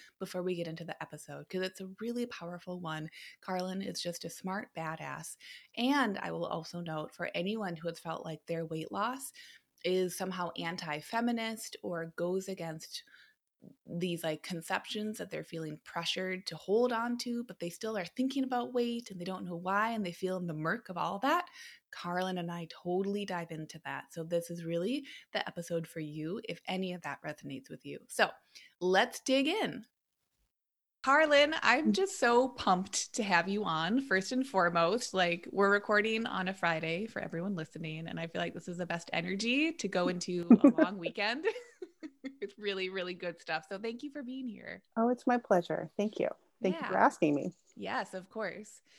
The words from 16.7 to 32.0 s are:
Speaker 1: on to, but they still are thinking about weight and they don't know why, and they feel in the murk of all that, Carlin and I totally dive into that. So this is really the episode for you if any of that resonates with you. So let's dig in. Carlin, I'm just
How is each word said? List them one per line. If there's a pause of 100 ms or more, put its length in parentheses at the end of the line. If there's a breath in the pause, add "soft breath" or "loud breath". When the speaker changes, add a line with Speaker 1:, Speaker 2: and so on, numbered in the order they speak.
Speaker 1:
on
to,
but
they
still
are
thinking
about
weight
and
they
don't
know
why,
and
they
feel
in
the
murk
of
all
that, (460 loud breath)
Carlin
and
I
totally
dive
into
that.
So
this
is
really (280 loud breath)
the
episode
for
you
if
any
of
that
resonates
with
you.
So (500 loud breath)
let's
dig
in. (1200)
Carlin,
I'm
just